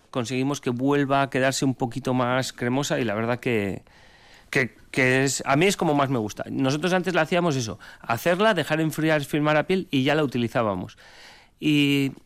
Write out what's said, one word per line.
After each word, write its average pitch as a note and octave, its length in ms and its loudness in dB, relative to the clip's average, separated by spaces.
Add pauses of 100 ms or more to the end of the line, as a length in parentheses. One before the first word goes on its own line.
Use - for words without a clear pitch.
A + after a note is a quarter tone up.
(100)
conseguimos C3 500 -2
que C3+ 100 -2
vuelva C#3 520 2
a C3 80 -2
quedarse C3+ 340 0
un C#3 100 2
poquito B2+ 400 -4
más B2+ 380 0
cremosa C3+ 480 -2
y B2 40 0
la G#2 100 -2
verdad A#2 260 -2
que, G#2 420 -2 (680)
que, C3+ 260 -2 (140)
que C3 340 2
es, C3+ 220 -2
a C#3 100 2
mí E3+ 100 4
es G3 100 2
como D3+ 180 0
más C#3 160 2
me B2+ 80 0
gusta. G#2+ 320 -6
Nosotros C#3 420 0
antes F#3 220 0
la D#3+ 80 2
hacíamos E3+ 340 0
eso, A2 220 -4 (220)
hacerla, F3+ 540 2
dejar D#3 260 0
enfriar, D#3 440 0
firmar D3+ 320 2
a D3 100 2
piel F#3 240 0
y C3 140 2
ya C#3+ 100 2
la D#3 100 2
utilizábamos. A2+ 720 -2 (640)
Y C#3 520 2 (140)